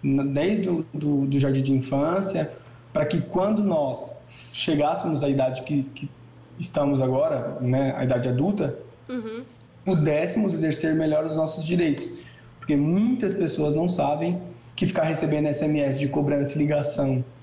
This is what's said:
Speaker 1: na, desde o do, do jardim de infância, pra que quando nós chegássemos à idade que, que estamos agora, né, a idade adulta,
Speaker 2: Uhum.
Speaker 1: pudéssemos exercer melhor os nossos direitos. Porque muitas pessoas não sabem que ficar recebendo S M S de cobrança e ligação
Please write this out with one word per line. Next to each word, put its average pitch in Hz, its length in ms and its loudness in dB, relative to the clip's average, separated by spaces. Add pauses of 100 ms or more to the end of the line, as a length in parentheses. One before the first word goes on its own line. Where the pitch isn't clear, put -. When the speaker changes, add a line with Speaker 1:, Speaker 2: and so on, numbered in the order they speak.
Speaker 1:
na, 139 180 2
desde 175 460 0
o 165 260 -2
do, 143 320 0
do 139 140 2
jardim 135 240 2
de 135 80 2
infância, 160 800 0 (400)
pra 151 140 0
que 151 160 0
quando 208 420 0
nós 151 580 -2 (300)
chegássemos 151 720 0
à 143 60 2
idade 131 320 2
que, 143 220 0 (120)
que - 140 -10 (500)
estamos 139 420 0
agora, 131 600 0
né, 131 340 2
a 131 80 -4
idade 127 240 0
adulta, 143 500 0 (300)
Speaker 2:
Uhum. 233 360 -8 (420)
Speaker 1:
pudéssemos 165 680 2
exercer 156 400 0
melhor 156 320 2
os 156 120 -4
nossos 160 260 -2
direitos. 170 480 0 (480)
Porque 151 160 0
muitas 190 580 2
pessoas 151 400 0
não 165 140 2
sabem 160 540 0 (340)
que - 100 0
ficar - 180 2
recebendo 151 420 0
S 147 180 0
M 151 160 2
S 135 180 2
de 143 120 0
cobrança 139 460 0
e - 20 -2
ligação 143 640 2 (200)